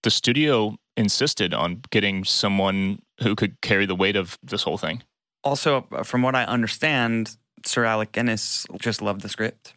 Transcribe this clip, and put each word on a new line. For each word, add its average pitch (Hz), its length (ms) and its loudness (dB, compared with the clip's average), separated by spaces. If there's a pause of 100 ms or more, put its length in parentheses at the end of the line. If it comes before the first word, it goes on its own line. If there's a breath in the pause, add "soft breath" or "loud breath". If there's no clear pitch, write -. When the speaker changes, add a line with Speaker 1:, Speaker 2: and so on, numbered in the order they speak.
Speaker 1:
the 107 80 2
studio 120 640 2 (180)
insisted 104 580 2
on 87 360 -2
getting 98 340 0
someone 98 760 0 (200)
who 104 140 2
could 104 260 -2
carry 101 240 2
the 92 100 -2
weight 95 200 2
of 90 280 -2
this - 200 -4
whole 78 140 -2
thing. 80 260 -6 (400)
Speaker 2:
Also, 139 480 2
uh, 65 120 -6
from 123 180 0
what 131 140 2
I 123 100 2
understand, 117 880 0 (300)
Sir - 200 2
Alec 110 260 0
Guinness 113 540 -2 (140)
just 113 220 -2
loved 101 200 -2
the 104 80 -10
script. - 480 -6